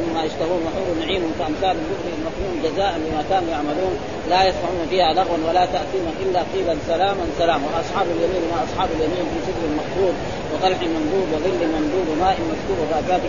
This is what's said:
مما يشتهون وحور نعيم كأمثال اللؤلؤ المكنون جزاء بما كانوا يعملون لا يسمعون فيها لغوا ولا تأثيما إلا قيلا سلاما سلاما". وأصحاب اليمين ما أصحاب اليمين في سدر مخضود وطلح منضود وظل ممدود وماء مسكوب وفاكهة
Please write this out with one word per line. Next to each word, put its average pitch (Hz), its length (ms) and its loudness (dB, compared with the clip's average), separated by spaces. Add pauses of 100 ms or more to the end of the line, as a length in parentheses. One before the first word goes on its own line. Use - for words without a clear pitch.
مما 165 220 -2
يشتهون 170 400 -2
وحور 185 220 -2 (140)
نعيم 180 200 -2 (160)
كأمثال 175 420 0
اللؤلؤ 175 380 -4
المكنون 349 360 -4 (120)
جزاء 185 260 0 (120)
بما 160 160 -2 (100)
كانوا 180 260 2
يعملون 151 380 0 (380)
لا 185 160 6
يسمعون 180 420 -2
فيها 175 280 4
لغوا 175 300 2
ولا 180 160 6 (100)
تأثيما 175 360 -2 (140)
إلا 180 160 2 (120)
قيلا 180 220 0 (160)
سلاما 185 340 2 (160)
سلاما". 156 300 2
وأصحاب 175 440 0
اليمين 170 280 2 (100)
ما 170 140 0
أصحاب 180 300 0
اليمين 165 360 0
في 165 140 -2
سدر 170 180 -2 (160)
مخضود 180 340 2 (360)
وطلح 175 300 2 (160)
منضود 170 380 2
وظل 170 280 0 (140)
ممدود 156 360 0
وماء 180 240 2 (160)
مسكوب 190 300 -2
وفاكهة 160 460 0